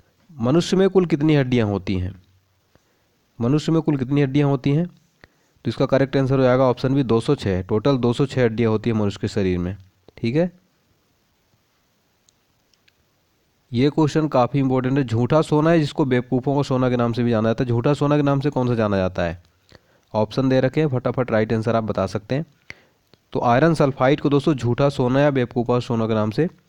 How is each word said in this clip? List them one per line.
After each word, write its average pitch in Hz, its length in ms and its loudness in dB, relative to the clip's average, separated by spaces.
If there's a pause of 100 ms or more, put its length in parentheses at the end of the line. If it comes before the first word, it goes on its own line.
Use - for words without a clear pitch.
(300)
मनुष्य 156 460 0
में 190 140 4
कुल 190 160 2
कितनी 156 300 2
हड्डियां 123 320 2
होती 98 260 -2
हैं? 92 200 -4 (1200)
मनुष्य 143 340 0
में 160 100 2
कुल 151 140 0
कितनी 135 260 0
हड्डियां 139 280 2
होती 139 220 0
हैं? 165 140 0
तो - 840 -16
इसका 127 180 -2
करेक्ट 135 300 0
आंसर 135 200 2
हो 135 60 2
जाएगा 127 220 4
ऑप्शन 127 300 0
बी, 143 80 2
दो 113 180 2
सौ 143 140 0
छः। 95 280 -2
टोटल 113 360 0
दो 120 140 0
सौ 139 140 0
छः 131 180 -2
हड्डियां 113 260 0
होती 110 200 -2
हैं 110 60 0
मनुष्य 104 240 -2
के 107 80 -4
शरीर 92 300 -2
में, 87 180 -6 (420)
ठीक 117 180 -4
है। 175 140 0 (3250)
ये 127 180 2
क्वेश्चन 156 380 0
काफ़ी 131 320 0
इंपॉर्टेंट 131 380 0
है। 143 60 0
झूठा 120 380 0
सोना 151 280 2
है 170 100 4
जिसको 147 260 -2
बेवकूफ़ों 127 500 -2
का 143 80 0
सोना 127 260 0
के 123 60 0
नाम 120 160 0
से 120 100 -2
भी 120 80 0
जाना 113 180 2
जाता 113 160 0
है, 123 40 -2
झूठा 120 260 0
सोना 147 220 2
के 147 60 2
नाम 139 180 0
से 143 100 -2
कौन 127 180 -2
सा 123 60 0
जाना 107 220 0
जाता 92 260 -2
है? 85 200 -4 (720)
ऑप्शन 110 340 -2
दे 131 120 2
रखे 131 200 0
हैं, 156 80 0
फटाफट 123 420 -4
राइट 110 220 0
आंसर 113 240 0
आप 110 80 -2
बता 101 240 -2
सकते 110 260 -6
हैं। 156 120 -4 (880)
तो - 100 -4
आयरन 139 320 4
सल्फाइड 139 460 2
को 151 80 -2
दोस्तों 143 260 2
झूठा 120 360 0
सोना 131 300 0
या 147 120 4
बेवकूफ़ा 123 480 0
सोना 113 260 -2
के 113 80 -2
नाम 107 160 0
से 151 180 -2 (200)